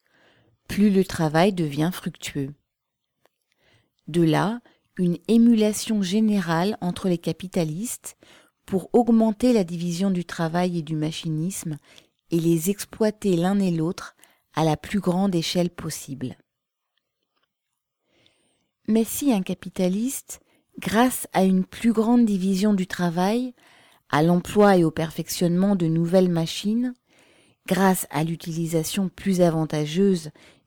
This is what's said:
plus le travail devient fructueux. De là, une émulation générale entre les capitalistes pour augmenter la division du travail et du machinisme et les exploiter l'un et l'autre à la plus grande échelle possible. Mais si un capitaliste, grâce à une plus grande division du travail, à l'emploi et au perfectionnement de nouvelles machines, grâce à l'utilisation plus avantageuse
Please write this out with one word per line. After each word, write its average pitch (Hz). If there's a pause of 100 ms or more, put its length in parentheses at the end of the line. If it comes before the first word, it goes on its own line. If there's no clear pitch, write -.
(680)
plus 208
le 190
travail 165
devient 156
fructueux. - (1500)
De 165
là, 165 (360)
une 175 (100)
émulation 220
générale 190
entre 180
les 175
capitalistes 170 (480)
pour -
augmenter 226
la 208
division 175
du 180
travail 175
et -
du 156
machinisme 156 (540)
et 165
les 165
exploiter 208
l'un 185
et 185
l'autre 165 (380)
à 151
la 156
plus -
grande 185
échelle 175
possible. 135 (2500)
Mais 220
si 285
un 190
capitaliste, 190 (400)
grâce 226
à 185
une 190
plus -
grande 233
division 196
du 185
travail, 190 (560)
à 143
l'emploi 185
et 175
au 156
perfectionnement 170
de 175
nouvelles 170
machines, 214 (760)
grâce 190
à 147
l'utilisation 165
plus 185
avantageuse 160 (380)